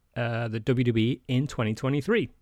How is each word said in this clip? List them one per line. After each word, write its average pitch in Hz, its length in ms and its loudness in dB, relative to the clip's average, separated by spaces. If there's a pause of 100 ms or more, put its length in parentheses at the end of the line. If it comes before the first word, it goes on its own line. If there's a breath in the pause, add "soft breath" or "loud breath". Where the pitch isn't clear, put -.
(180)
uh, 117 320 -2
the 113 100 -4
W 123 240 2
W 113 300 4
E - 140 -8
in 131 200 0
twenty 110 260 -2
twenty-three. 143 560 0 (120)